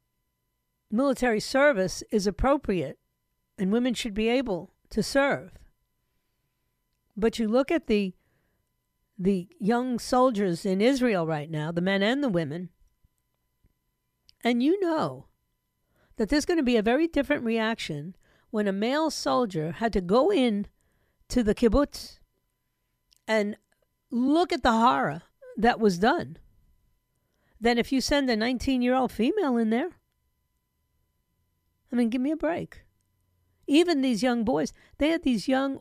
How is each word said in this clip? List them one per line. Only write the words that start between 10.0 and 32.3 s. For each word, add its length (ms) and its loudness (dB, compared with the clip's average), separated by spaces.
in 160 2
Israel 440 2
right 240 -6
now, 220 -4
the 100 -2
men 220 0
and 200 0
the 60 0
women, 400 -4
and 180 0
you 180 2
know 460 -2
that 120 -2
there's 160 0
gonna 160 0
be 160 2
a 40 2
very 260 2
different 360 0
reaction 720 -4
when 180 -2
a 40 0
male 400 0
soldier 600 -2
had 200 -4
to 80 0
go 300 2
in 360 0
to 160 0
the 100 2
kibbutz 640 0
and 300 0
look 440 2
at 100 -4
the 80 4
horror 520 2
that 220 2
was 200 2
done 380 0
than 180 2
if 140 -2
you 80 2
send 300 0
a 80 2
nineteen-year-old 760 0
female 460 0
in 120 0
there. 280 -2
I 40 -4
mean, 140 2
give 120 -4
me 100 -2